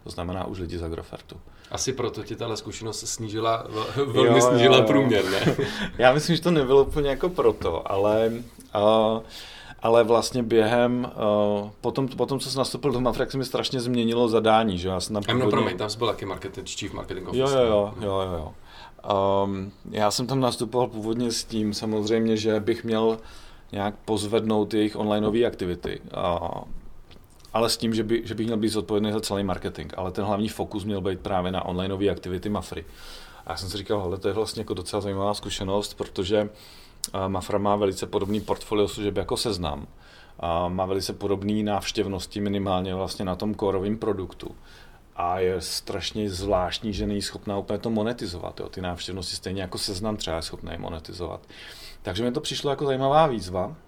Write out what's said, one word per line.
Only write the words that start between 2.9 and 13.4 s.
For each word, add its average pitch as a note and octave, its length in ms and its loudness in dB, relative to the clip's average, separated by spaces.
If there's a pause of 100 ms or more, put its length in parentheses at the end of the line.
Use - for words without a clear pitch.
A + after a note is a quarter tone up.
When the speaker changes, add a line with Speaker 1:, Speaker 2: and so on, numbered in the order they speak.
Speaker 2:
snížila, A2+ 640 -2
vel-, A2 360 -2
<laughs> B2+ 60 -6
velmi B2 280 8
Speaker 1:
Jo, - 100 10
Speaker 2:
snížila B2 280 8
Speaker 1:
jo, C3 40 8
jo. A2 60 6
Speaker 2:
průměr, A#2 380 6
ne? G2+ 300 2 (200)
Speaker 1:
<laughs> - 220 -6
Já B2+ 160 8
myslím, D3+ 220 2
že - 60 -2
to F3+ 100 2
nebylo C#3 320 8
úplně C#3+ 260 0
jako C3+ 200 0
proto, G#2 640 2
ale, G#2+ 400 4 (440)
eh, A2 460 6 (600)
ale A2+ 220 8
vlastně A2+ 400 4
během, A#2+ 680 4
eh, G#2 580 2 (120)
potom, B2+ 260 -2
potom, B2 320 -2
co C3 100 -6
jsem C3 100 -4
nastoupil B2+ 320 0
do B2 100 0
Mafry, A#2+ 180 2
tak B2+ 120 -2
se C3+ 60 -4
mi C3 80 -2